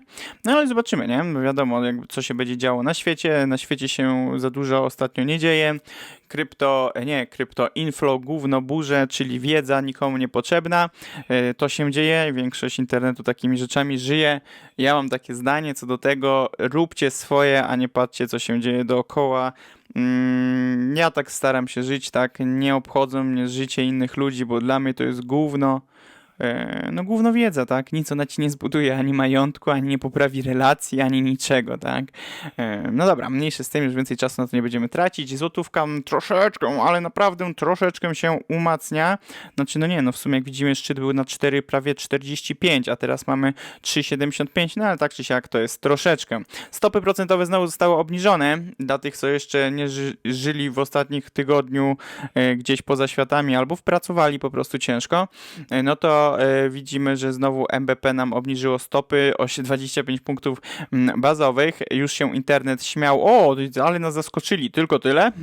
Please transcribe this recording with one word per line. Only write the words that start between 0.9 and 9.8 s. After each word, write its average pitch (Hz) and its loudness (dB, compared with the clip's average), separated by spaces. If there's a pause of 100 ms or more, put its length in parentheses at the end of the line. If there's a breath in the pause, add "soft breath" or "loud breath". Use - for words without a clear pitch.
nie? 131 0
No 156 -2
wiadomo, 131 0
jakby 123 -4
co - -6
się 127 -6
będzie 123 -4
działo 123 0
na 156 0
świecie. 156 0
Na 131 0
świecie 135 -6
się 131 0
za 131 -2
dużo 135 0
ostatnio 127 -4
nie 156 -2
dzieje. 156 2 (500 loud breath)
Krypto, 135 0
e, 120 -6
nie, 139 -2
krypto - -2
inflow, 139 0
gówno, 139 0
burze, 139 0
czyli 123 -4
wiedza 139 2